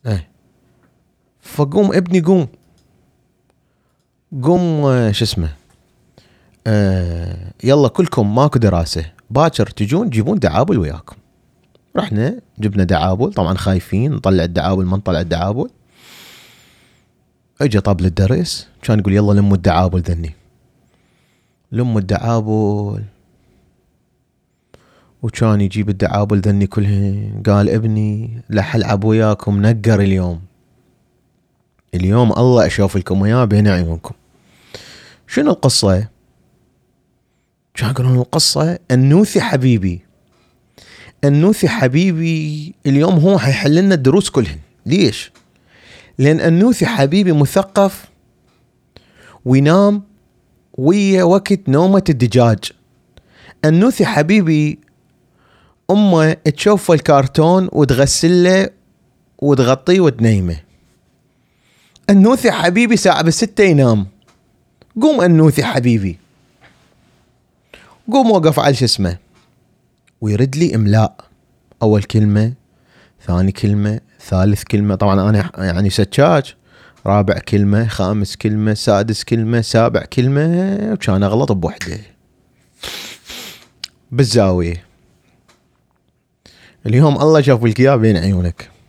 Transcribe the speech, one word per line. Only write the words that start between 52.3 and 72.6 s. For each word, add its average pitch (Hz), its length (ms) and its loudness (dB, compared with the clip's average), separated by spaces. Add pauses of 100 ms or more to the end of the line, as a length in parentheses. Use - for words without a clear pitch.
النوثي 180 400 2
حبيبي 156 760 0 (1120)
أمه 175 420 4
تشوفه 180 600 0
الكرتون 160 800 2
وتغسله 170 960 2 (680)
وتغطيه 135 640 2
وتنيمه. 110 580 0 (1500)
النوثي 208 420 4
حبيبي 208 460 0
ساعة 165 240 2
بستة 202 420 0
ينام. 127 440 2 (960)
قوم 285 200 2
النوثي 160 420 4
حبيبي. 113 540 -2 (1900)
قوم 240 200 2
وقف 160 280 2
على 135 140 2
شو 123 120 0
اسمه. 90 320 -2 (1040)
ويرد 113 340 -2
لي 165 200 0
إملاء. 107 400 2 (640)
أول 107 220 2
كلمة، 107 500 0 (720)